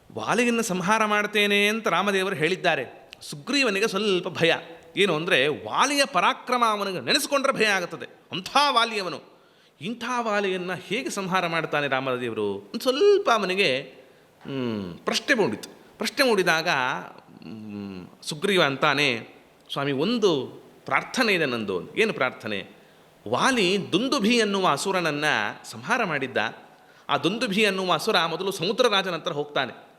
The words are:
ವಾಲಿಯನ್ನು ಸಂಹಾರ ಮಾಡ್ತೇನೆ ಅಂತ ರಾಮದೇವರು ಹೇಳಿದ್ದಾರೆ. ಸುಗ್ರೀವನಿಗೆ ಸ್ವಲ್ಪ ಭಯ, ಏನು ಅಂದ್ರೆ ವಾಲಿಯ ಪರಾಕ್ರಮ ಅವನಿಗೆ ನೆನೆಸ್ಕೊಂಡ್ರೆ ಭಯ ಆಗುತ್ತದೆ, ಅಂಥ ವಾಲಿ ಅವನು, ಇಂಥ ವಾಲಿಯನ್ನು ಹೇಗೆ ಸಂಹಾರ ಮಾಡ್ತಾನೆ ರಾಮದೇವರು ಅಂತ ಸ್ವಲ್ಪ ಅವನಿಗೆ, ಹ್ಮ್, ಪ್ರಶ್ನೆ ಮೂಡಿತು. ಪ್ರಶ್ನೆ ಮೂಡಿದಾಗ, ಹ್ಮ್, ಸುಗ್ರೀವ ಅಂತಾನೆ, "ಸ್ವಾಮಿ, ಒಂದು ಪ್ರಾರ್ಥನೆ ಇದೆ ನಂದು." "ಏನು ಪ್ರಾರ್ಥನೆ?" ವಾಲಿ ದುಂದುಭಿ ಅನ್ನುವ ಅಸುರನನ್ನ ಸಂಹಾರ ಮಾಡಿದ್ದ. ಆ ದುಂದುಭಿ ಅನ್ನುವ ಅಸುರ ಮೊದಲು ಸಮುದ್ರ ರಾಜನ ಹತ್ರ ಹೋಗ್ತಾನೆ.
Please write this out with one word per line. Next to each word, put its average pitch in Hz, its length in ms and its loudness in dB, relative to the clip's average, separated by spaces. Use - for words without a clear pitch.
ವಾಲಿಯನ್ನು 214 500 0
ಸಂಹಾರ 196 420 0
ಮಾಡ್ತೇನೆ 208 600 2
ಅಂತ 220 200 -2
ರಾಮದೇವರು 190 480 2
ಹೇಳಿದ್ದಾರೆ. 156 760 -2
ಸುಗ್ರೀವನಿಗೆ 214 640 0
ಸ್ವಲ್ಪ 185 400 0
ಭಯ, 165 260 2
ಏನು 185 180 4
ಅಂದ್ರೆ 156 320 2
ವಾಲಿಯ 156 580 0
ಪರಾಕ್ರಮ 240 640 0
ಅವನಿಗೆ 196 300 -2
ನೆನೆಸ್ಕೊಂಡ್ರೆ 269 540 0
ಭಯ 190 120 2
ಆಗುತ್ತದೆ, 180 400 -2
ಅಂಥ 175 180 -8
ವಾಲಿ 226 300 2
ಅವನು, 165 220 -6
ಇಂಥ 226 220 -8
ವಾಲಿಯನ್ನು 196 560 -2
ಹೇಗೆ 196 360 -4
ಸಂಹಾರ 185 380 -2
ಮಾಡ್ತಾನೆ 156 400 0
ರಾಮದೇವರು 123 840 -2
ಅಂತ 233 80 -6
ಸ್ವಲ್ಪ 392 480 4
ಅವನಿಗೆ, 185 520 2
ಹ್ಮ್, 110 560 -6
ಪ್ರಶ್ನೆ 233 360 -2
ಮೂಡಿತು. - 640 -4
ಪ್ರಶ್ನೆ 262 300 0
ಮೂಡಿದಾಗ, 175 420 2
ಹ್ಮ್, 101 640 -12
ಸುಗ್ರೀವ 175 420 0
ಅಂತಾನೆ, 139 640 2
"ಸ್ವಾಮಿ, 143 200 -2
ಒಂದು 170 540 2
ಪ್ರಾರ್ಥನೆ 202 480 0
ಇದೆ 165 120 2
ನಂದು." 101 500 -4
"ಏನು 208 180 2
ಪ್ರಾರ್ಥನೆ?" 117 720 -6
ವಾಲಿ 185 640 0
ದುಂದುಭಿ 240 500 2
ಅನ್ನುವ 196 260 0
ಅಸುರನನ್ನ 156 580 0
ಸಂಹಾರ 180 320 -2
ಮಾಡಿದ್ದ. 135 340 -2
ಆ 143 80 2
ದುಂದುಭಿ 202 480 0
ಅನ್ನುವ 190 280 0
ಅಸುರ 170 320 2
ಮೊದಲು 165 260 -4
ಸಮುದ್ರ 208 360 0
ರಾಜನ 190 260 0
ಹತ್ರ 165 180 -6
ಹೋಗ್ತಾನೆ. 143 680 -4